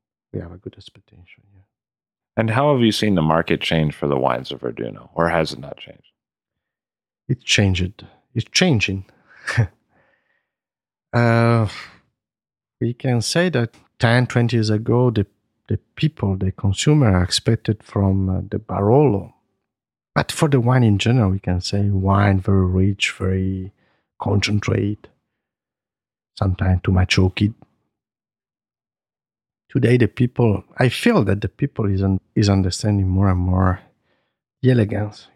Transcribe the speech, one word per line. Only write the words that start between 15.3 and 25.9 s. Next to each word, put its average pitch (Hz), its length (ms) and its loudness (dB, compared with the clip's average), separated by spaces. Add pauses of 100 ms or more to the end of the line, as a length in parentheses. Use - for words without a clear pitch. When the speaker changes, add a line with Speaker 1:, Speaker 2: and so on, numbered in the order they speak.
Speaker 1:
the 107 100 -2 (160)
people, 101 420 -2
the 95 140 -2
consumer 101 720 2
expected - 600 -2
from, 95 440 0
uh, 92 120 -4 (100)
the 98 80 -6
Barolo. 104 720 0 (800)
But - 200 -4
for 165 160 0
the 135 120 2
wine 123 220 2
in 104 160 4
general, 113 320 2
we 95 80 -2
can 90 220 -4
say 101 280 -2
wine 98 520 2
very 95 260 0
rich, 95 460 -2
very 95 600 -6 (480)
concentrate, 104 840 -2 (1300)